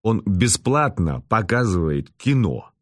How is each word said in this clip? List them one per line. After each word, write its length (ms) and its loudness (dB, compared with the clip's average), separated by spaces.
он 240 0
бесплатно 960 0
показывает 960 0
кино 520 0